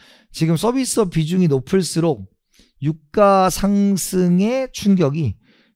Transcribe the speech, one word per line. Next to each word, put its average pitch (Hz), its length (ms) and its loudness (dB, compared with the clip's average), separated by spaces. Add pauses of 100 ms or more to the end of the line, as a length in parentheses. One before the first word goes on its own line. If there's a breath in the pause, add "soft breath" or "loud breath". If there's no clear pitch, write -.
(300 soft breath)
지금 160 260 0
서비스업 240 540 -2
비중이 165 380 0
높을수록 151 840 -2 (500 soft breath)
유가 185 720 2
상승의 202 1200 0
충격이 160 680 0 (380 soft breath)